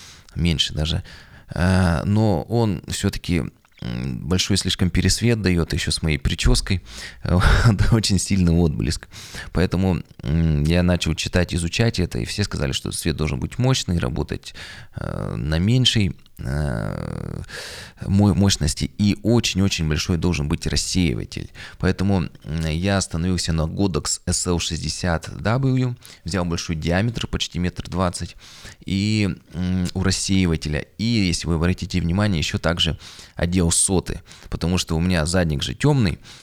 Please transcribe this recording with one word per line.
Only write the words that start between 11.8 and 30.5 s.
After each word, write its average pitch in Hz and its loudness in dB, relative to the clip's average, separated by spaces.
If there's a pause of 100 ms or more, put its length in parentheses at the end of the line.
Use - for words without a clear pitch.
это, 85 -2
и 57 -2
все - -4
сказали, 71 -4
что - -6
свет - -2
должен 69 -2
быть - -6
мощный, 127 0
работать, - -6 (400)
э, 50 -6
на 71 -2
меньшей, 113 2 (240)
э, 50 -4 (640)
мо-, 98 6
мощности, 90 2
и 101 4
очень-очень 98 2
большой 76 0
должен 80 0
быть 80 -2
рассеиватель. 62 -2 (300)
Поэтому, 92 0 (140)
м, 80 -4
я 92 0
остановился 87 -2
на 80 0
Godox 87 -2
S - -2
L 87 2
шестьдесят 82 -4
W, 127 0 (300)
взял 87 -2
большой 85 -4
диаметр, 87 0
почти - -6
метр 87 -4
двадцать, 90 -2 (500)
и, 101 0 (180)
м, 90 -2
у 92 -2
рассеивателя. 87 0 (140)